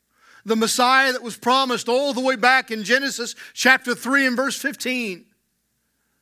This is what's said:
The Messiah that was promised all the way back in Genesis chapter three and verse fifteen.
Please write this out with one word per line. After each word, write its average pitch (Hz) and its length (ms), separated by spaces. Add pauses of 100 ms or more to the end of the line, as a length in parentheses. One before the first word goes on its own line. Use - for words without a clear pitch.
(440)
The 214 100
Messiah 254 580
that 240 100
was 233 160
promised 247 500
all 269 240
the 240 80
way 262 160
back 247 340
in 220 140
Genesis 240 500 (200)
chapter 247 400
three 269 320
and 247 100
verse 262 220
fifteen. 247 680 (960)